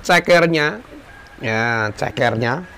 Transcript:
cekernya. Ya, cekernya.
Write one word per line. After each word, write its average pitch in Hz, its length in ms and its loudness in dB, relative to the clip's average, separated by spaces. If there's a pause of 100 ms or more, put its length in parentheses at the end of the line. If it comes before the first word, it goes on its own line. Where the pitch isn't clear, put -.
cekernya. 170 800 2 (560)
Ya, 110 560 -2
cekernya. 123 720 -2 (120)